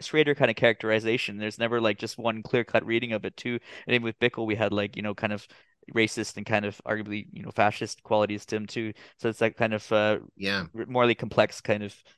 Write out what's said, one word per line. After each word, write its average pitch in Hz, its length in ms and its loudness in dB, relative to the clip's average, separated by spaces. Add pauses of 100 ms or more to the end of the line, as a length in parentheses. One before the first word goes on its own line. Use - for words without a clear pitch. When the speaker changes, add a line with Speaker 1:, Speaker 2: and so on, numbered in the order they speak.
Speaker 1:
Schrader 151 340 2
kind 123 160 2
of 110 60 -6
characterization. 110 800 0
There's 107 220 -6
never, 117 220 0
like, 107 180 2
just - 180 -8
one 110 260 -4
clear-cut 117 420 0
reading 117 280 -2
of 107 120 -4
it, 101 120 -10
too. 120 220 -4 (280)
And 120 80 2
even 120 80 2
with 113 160 -4
Bickle, 120 260 0
we 107 100 0
had, 101 180 0
like, 101 220 -2
you 104 60 -6
know, 104 140 -4
kind 107 180 -2
of 101 140 -10 (460)
racist 110 440 0
and 107 80 -8
kind 104 200 0
of 101 200 -6
arguably, 104 460 -4
you - 120 -14
know, - 80 -12
fascist - 520 0
qualities 104 440 0
to - 100 -4
him, 107 100 -8
too. 110 260 -6 (260)
So 117 100 0
it's 110 100 -4
that 113 180 2
kind 113 160 0
of, - 180 -4
uh, 107 280 4 (160)
Speaker 2:
Yeah. 98 300 -2 (120)
Speaker 1:
r-, 113 100 -6
morally 123 280 6
complex - 460 2
kind 104 220 0
of 104 120 -10 (220)